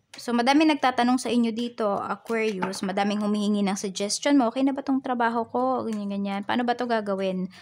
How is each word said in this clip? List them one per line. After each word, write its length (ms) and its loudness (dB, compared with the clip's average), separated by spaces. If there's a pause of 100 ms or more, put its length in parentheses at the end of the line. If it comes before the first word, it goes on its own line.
(180)
So, 160 -4
madami 320 4
nagtatanong 560 2
sa 80 -4
inyo 240 2
dito, 400 -2
Aquarius. 880 -4
Madaming 400 0
humihingi 400 0
ng 160 0
suggestion 560 -2
mo. 160 4
"Okay 160 0
na 80 2
ba 80 -6
tong 160 0
trabaho 480 0
ko?" 400 -2
Ganyan, 240 -4
ganyan. 320 -4
"Paano 240 0
ba 80 2
to 160 -4
gagawin?" 560 -2 (140)